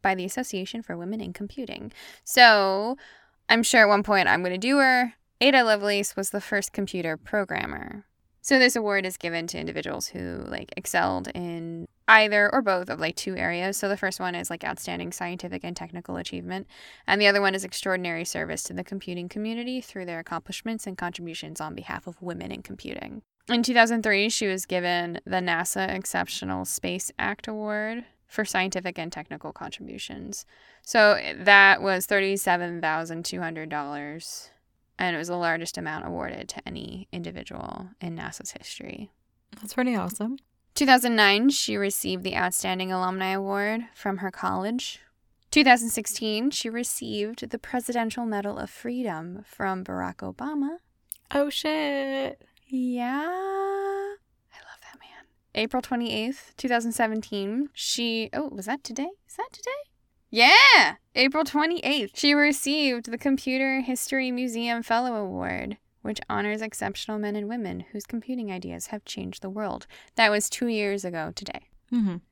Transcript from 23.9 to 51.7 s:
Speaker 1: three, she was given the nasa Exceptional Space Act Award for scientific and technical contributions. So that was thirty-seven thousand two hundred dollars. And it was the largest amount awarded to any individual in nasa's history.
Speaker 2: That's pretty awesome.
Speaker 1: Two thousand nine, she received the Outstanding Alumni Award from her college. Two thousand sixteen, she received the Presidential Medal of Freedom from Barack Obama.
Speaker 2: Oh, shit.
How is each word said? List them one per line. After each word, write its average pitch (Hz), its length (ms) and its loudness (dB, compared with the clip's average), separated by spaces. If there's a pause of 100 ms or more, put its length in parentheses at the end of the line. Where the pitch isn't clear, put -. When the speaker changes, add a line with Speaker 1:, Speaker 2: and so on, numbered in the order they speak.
Speaker 1:
three, 208 260 4
she 220 180 -2
was 190 180 -2
given 175 600 -2
the 185 160 0
nasa 180 520 -2
Exceptional 185 680 -4
Space - 560 -6
Act - 260 -4
Award 214 600 -6 (200)
for - 200 -4
scientific 185 520 -2
and 170 140 -8
technical 151 400 -12
contributions. - 960 -12 (360)
So 214 380 6 (180)
that 196 440 10
was 190 240 0
thirty-seven 190 760 0
thousand 165 440 -4
two 180 160 -6
hundred 160 280 -8
dollars. 147 800 -10 (520)
And 180 140 -2
it - 20 -4
was 165 120 -6
the 175 80 -4
largest 165 400 -2
amount 160 280 -8
awarded - 440 -8
to - 180 -12
any - 460 -12
individual - 720 -12 (140)
in 170 160 -10
nasa's - 340 -12
history. - 640 -16 (480)
Speaker 2:
That's 208 120 -14
pretty 247 220 0
awesome. 208 440 -4 (360)
Speaker 1:
Two 294 100 4
thousand 247 300 6
nine, 214 360 6
she 214 260 0
received 190 480 -2
the 185 100 -4
Outstanding 185 560 -2
Alumni 185 380 -2
Award 196 540 -2 (120)
from 196 220 -4
her 190 120 -4
college. 190 720 -4 (520)
Two 302 120 6
thousand 240 280 6
sixteen, 220 600 -2
she - 180 -4
received 226 800 -6
the 233 80 -6
Presidential 240 680 -4
Medal 202 320 -4
of - 120 -8
Freedom 202 760 -6
from 190 400 -4
Barack 185 320 -6
Obama. 285 600 -6 (520)
Speaker 2:
Oh, 285 180 2
shit. 277 920 -2 (260)